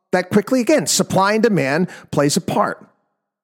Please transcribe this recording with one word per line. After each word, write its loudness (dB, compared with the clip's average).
that -2
quickly." 2
Again, 0
supply 0
and 0
demand 0
plays 0
a -2
part. -4